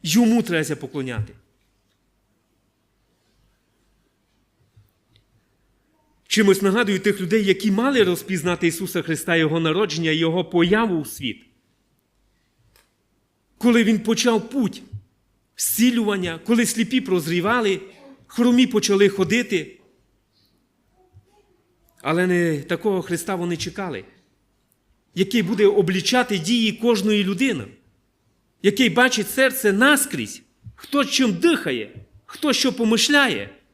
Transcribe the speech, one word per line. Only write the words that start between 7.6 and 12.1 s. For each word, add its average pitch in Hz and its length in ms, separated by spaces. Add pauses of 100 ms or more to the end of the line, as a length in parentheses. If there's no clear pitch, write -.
мали 240 340
розпізнати 175 640
Ісуса 165 360
Христа, 165 340
Його 160 240
народження, 165 500
Його 160 340
появу 175 560
у 143 40
світ. - 420 (2000)